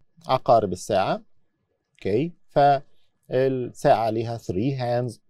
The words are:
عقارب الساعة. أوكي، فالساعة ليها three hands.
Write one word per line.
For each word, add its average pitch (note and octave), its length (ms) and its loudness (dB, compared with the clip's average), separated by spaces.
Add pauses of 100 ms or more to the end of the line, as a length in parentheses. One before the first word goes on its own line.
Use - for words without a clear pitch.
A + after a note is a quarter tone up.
(280)
عقارب A#2 460 2
الساعة. A2 480 -2 (720)
أوكي، C#3 400 -4 (160)
فالساعة C3 1600 0
ليها A2+ 280 -4
three C3 420 -4
hands. A#2+ 400 -4 (100)